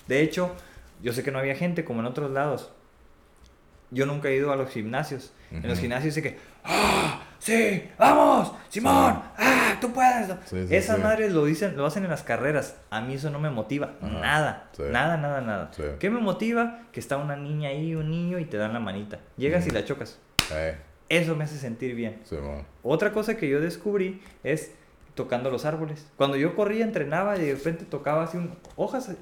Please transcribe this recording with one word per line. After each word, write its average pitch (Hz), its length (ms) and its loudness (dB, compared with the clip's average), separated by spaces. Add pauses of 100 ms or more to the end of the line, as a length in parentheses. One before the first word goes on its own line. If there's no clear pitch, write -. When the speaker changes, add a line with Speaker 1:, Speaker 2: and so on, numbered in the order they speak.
Speaker 1:
De 131 120 4
hecho, 180 300 2 (520)
yo 117 100 -2
sé 127 120 -4
que 139 80 -2
no 131 80 -4
había 135 160 0
gente 170 280 -2
como 120 160 -4
en 113 60 -2
otros 135 240 -4
lados. 135 400 -2 (1200)
Yo 131 160 2
nunca 147 220 -2
he 135 80 2
ido 143 160 2
a 135 40 0
los 131 140 -2
gimnasios. 131 640 -6 (180)
En 85 140 -8
los 117 80 -2
Speaker 2:
Ujú. 90 100 0
Speaker 1:
gimnasios 135 320 0
dice 156 80 -2
que, - 160 -6 (260)
"¡Ah, - 560 2 (200)
sí! 214 480 2 (100)
¡Vamos! 285 540 8 (180)
¡Simón! 262 440 6
Speaker 2:
Sí. - 60 -4 (180)
Speaker 1:
¡Ah, 247 420 4
tú 240 120 -2
puedes!". 247 360 4 (180)
Speaker 2:
Sí, 92 220 -2
sí, 147 80 6
Speaker 1:
Esas 214 200 4
Speaker 2:
sí. 202 60 2
Speaker 1:
madres 214 300 2
lo 156 120 4
dicen, 156 320 0
lo 139 80 0
hacen 190 200 0
en 180 60 -2
las 143 120 -4
carreras. 127 540 0 (140)
A 110 120 -4
mí 127 120 -4
eso 139 160 -4
no 143 100 -4
me 151 100 0
motiva. 135 500 -4
Speaker 2:
Ajá. 85 200 -6
Speaker 1:
Nada. 135 520 0
Speaker 2:
Sí. 73 180 -8
Speaker 1:
Nada, 151 280 2
nada, 143 240 -2
nada. 101 320 -4
Speaker 2:
Sí. 80 80 -8 (160)
Speaker 1:
¿Qué 180 100 -2
me 240 120 0
motiva? 233 640 0 (100)
Que - 80 -8
está - 180 -4
una 143 180 -4
niña 147 340 -4
ahí, 160 260 -2
un 156 140 -2
niño, 175 280 -2
y 165 80 -2
te 107 100 -6
dan 107 160 -2
la 117 80 -2
manita. 101 380 -6 (180)
Llegas 160 300 2
y - 40 0
Speaker 2:
Ujú. 123 80 0
Speaker 1:
la 101 60 -2
chocas. 135 340 -8 (340)
Speaker 2:
Eh. 80 240 -2 (340)
Speaker 1:
Eso 165 260 2
me 151 80 -2
hace 151 140 -8
sentir 123 360 -6
bien. 113 300 -6
Speaker 2:
Sí, - 120 -8
mo. 71 280 -8 (180)
Speaker 1:
Otra 165 300 2
cosa 220 240 -2
que 160 100 -2
yo 143 140 2
descubrí 190 640 -2 (220)
es 147 260 -2 (440)
tocando 127 360 -2
los - 160 -2
árboles. 156 400 -4 (100)
Cuando 139 220 2
yo 165 180 0
corría, 214 300 2
entrenaba, 190 500 0
y 175 80 0
de 139 100 0
repente 165 300 -4
tocaba 151 380 -2
así 165 160 -4
un, 170 160 -6 (220)
hojas, 208 460 -4